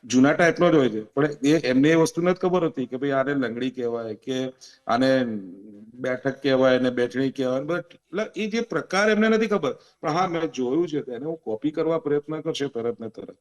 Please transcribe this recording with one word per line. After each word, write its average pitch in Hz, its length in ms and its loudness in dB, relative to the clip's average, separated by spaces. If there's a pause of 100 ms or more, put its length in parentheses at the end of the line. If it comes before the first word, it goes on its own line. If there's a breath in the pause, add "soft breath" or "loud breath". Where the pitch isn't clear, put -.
જૂના 127 300 4
ટાઈપનો 170 380 4
જ 160 40 4
હોય 135 140 4
છે, 107 120 -6
પણ 139 240 -2 (180)
એ, 147 140 4
એમને 131 320 4
એ 165 60 6
વસ્તુ 160 260 2
નથી 180 180 0
ખબર 170 240 0
હોતી 139 220 -2
કે 127 120 -8
ભાઈ 139 140 -2
આને 135 220 0
લંગડી 123 360 -2
કહેવાય 117 460 -6
કે 131 380 -6 (340 loud breath)
આને 131 380 2 (680)
બેઠક 127 500 -6
કહેવાય 131 360 4
ને 127 100 2
બેઠણી 123 420 -2
કહેવાય, 127 280 -2
but 156 200 -4
એટલે - 460 -8 (100)
એ 208 140 -4
જે 226 120 -2
પ્રકાર 196 480 0
એમને 214 200 4
નથી 220 180 2
ખબર. 185 280 -2 (260 soft breath)
પણ 165 80 -4
હા, 180 180 0
મેં 165 140 -2
જોયું 143 460 -2
છે 151 140 -4
તો 123 100 -10
એને 123 140 -8
હું 160 120 -6
કોપી 113 340 -4
કરવા 160 280 -2
પ્રયત્ન 151 420 -4
કરશે 151 260 -4
તરત 117 320 -6
ને 110 100 -10
તરત - 320 -18